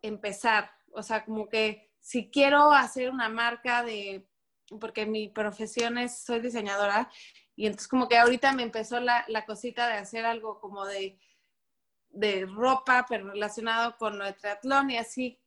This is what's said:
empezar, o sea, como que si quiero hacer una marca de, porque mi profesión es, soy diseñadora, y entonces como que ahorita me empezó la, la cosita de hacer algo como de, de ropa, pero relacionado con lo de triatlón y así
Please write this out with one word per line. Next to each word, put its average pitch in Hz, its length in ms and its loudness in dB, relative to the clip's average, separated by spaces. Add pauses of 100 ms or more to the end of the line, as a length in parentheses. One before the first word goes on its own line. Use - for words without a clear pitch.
empezar, 214 680 0 (200)
o 214 120 -10
sea, 220 220 -2
como 214 240 -6
que 214 500 -2
si - 300 -6
quiero 285 420 8
hacer 254 380 4
una 247 200 -2
marca 233 540 -2
de, 202 440 -8 (520)
porque 220 260 -6
mi 214 240 -4
profesión 220 680 -4
es, 240 260 -6
soy 240 180 -4
diseñadora, 208 680 -2 (460)
y 214 100 -4
entonces 202 220 -4
como 247 200 2
que 240 100 6
ahorita 247 360 6
me 254 100 -2
empezó 226 360 -4
la, 240 280 2
la 214 180 -4
cosita 240 420 -4
de 226 80 -2
hacer 226 300 -6
algo 220 340 -4
como 196 260 -10
de, 196 320 -8 (920)
de 202 360 -2
ropa, 247 640 2
pero 202 220 -6
relacionado 226 680 -4
con 208 220 -4
lo 202 60 -6
de 196 80 -6
triatlón 262 580 0
y 233 60 -2
así 247 480 -6